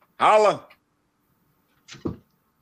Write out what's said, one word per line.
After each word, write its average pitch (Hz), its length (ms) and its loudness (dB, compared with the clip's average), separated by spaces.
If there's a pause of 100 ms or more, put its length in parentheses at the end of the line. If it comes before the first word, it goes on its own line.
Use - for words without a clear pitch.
(200)
Holla. 190 460 0 (2000)